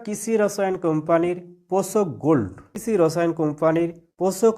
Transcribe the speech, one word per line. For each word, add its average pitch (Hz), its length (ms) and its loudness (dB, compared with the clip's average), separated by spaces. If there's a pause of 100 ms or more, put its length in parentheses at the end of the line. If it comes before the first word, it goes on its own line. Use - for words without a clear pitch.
কৃষি 208 340 -6
রসায়ন 196 380 0 (100)
কোম্পানির 165 520 0 (300)
পোষক 190 400 0 (160)
গোল্ড, 131 300 2 (180)
কৃষি 220 260 -4
রসায়ন 170 360 2
কোম্পানির 160 560 0 (280)
পোষক 190 400 2